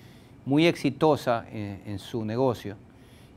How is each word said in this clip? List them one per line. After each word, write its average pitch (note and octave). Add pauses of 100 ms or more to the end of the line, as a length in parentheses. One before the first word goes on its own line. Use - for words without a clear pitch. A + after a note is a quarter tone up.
(440)
muy D3
exitosa C#3+
en, G2+
en G2+
su A2
negocio, A2 (600)